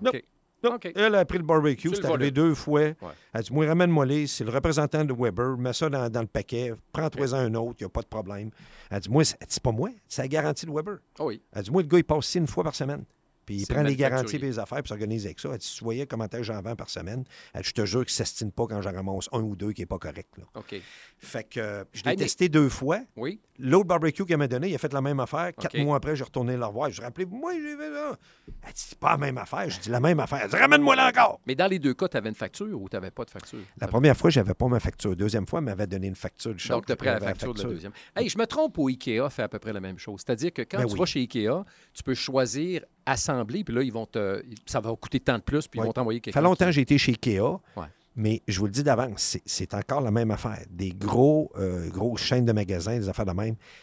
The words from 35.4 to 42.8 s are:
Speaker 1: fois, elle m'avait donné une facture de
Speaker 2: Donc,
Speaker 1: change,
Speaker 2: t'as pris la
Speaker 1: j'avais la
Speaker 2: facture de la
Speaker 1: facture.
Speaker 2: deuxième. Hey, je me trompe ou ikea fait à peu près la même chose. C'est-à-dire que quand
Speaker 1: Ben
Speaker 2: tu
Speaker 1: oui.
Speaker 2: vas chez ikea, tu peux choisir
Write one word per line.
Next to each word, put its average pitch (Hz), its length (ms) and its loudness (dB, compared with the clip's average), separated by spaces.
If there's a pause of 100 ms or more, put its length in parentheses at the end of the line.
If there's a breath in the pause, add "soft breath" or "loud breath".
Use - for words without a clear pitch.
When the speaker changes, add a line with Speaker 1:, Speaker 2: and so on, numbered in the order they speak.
Speaker 1:
fois, 160 120 -4
elle 156 80 -2
m'avait 101 220 -4
donné 95 180 -4
une 95 80 -4
facture - 360 -10
de 107 40 -8
Speaker 2:
Donc, 87 60 -12
Speaker 1:
change, 120 260 -2
Speaker 2:
t'as 117 100 0
pris 120 100 -8
la 123 80 2
Speaker 1:
j'avais 101 120 -4
la 110 60 0
Speaker 2:
facture 127 220 -6
de 104 40 -8
la 101 60 -6
Speaker 1:
facture. 120 100 -4
Speaker 2:
deuxième. 90 180 -10 (240 loud breath)
Hey, 240 120 0
je 202 100 -4
me 226 80 2
trompe 294 320 0
ou 143 100 2
ikea 127 400 0
fait 131 140 -4
à 104 60 -2
peu 107 100 -10
près 110 140 -6
la 98 80 -6
même 95 180 -8
chose. 101 260 -12
C'est-à-dire 131 280 -2
que 127 100 -6
quand - 160 -4
Speaker 1:
Ben 127 80 2
Speaker 2:
tu 104 60 0
Speaker 1:
oui. 101 80 -2
Speaker 2:
vas 180 60 4
chez 131 140 -2
ikea, 123 440 0 (280 soft breath)
tu - 120 -14
peux 131 100 -2
choisir 135 680 -2 (200)